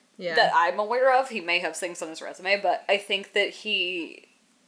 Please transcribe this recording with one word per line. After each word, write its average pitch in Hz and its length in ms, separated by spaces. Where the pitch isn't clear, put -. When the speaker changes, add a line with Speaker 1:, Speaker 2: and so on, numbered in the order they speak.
Speaker 1:
Yeah. 175 180
Speaker 2:
that - 200
I'm 175 240
aware 247 380
of. 262 120
He 226 120
may 175 180
have 165 160
things 175 260
on 165 80
his 160 120
resume, 190 400
but 180 260
I 202 100
think 196 360
that 202 160
he 180 760